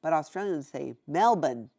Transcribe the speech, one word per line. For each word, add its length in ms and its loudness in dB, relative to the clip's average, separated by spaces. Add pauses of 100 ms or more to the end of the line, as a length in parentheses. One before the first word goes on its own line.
But 120 -2
Australians 560 -4
say 260 -10 (120)
Melbourne 720 2